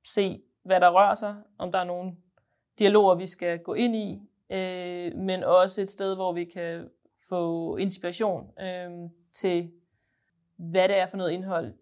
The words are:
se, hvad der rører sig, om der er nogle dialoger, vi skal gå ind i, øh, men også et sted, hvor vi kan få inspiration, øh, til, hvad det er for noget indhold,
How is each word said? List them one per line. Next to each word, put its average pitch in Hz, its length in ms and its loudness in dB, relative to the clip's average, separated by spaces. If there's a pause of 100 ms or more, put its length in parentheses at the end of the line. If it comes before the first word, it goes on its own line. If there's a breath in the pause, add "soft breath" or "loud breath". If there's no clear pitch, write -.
se, - 360 -2 (220)
hvad 185 160 2
der 180 100 8
rører 196 260 6
sig, 208 200 -6 (220)
om 185 140 -8
der 185 80 0
er 180 40 -2
nogle 180 320 -8 (640)
dialoger, 202 360 8
vi 180 100 -2
skal 170 340 -6
gå 170 140 -10
ind 233 220 0
i, 202 260 -6 (280)
øh, 180 680 -6
men 185 280 -4
også 185 380 6
et 190 100 -6
sted, 190 240 -4
hvor 185 180 -2
vi 175 120 -4
kan 170 440 -10 (400)
få 165 480 -4
inspiration, 185 760 -4 (100)
øh, 180 480 -10 (240)
til, 175 380 -2 (840)
hvad 180 320 2
det 196 80 2
er 180 100 2
for 196 100 -12
noget 180 140 -2
indhold, 175 500 -4